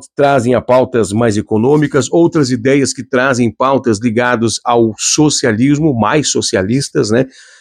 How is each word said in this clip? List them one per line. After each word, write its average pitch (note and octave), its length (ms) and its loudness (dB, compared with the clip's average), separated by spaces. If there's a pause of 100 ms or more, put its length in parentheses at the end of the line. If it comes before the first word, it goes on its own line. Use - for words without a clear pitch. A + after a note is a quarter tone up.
(140)
trazem C3+ 380 2
a A2 80 0
pautas B2 500 0
mais G#2+ 260 0
econômicas, C3+ 760 0
outras E3 400 0
ideias C3 420 0
que B2 100 -14
trazem B2 480 0
pautas B2+ 480 0
ligadas A#2 640 -2
ao A#2 340 0
socialismo, C#3+ 960 0
mais A2+ 360 0
socialistas, A2+ 800 -2
né, B2+ 160 2 (360)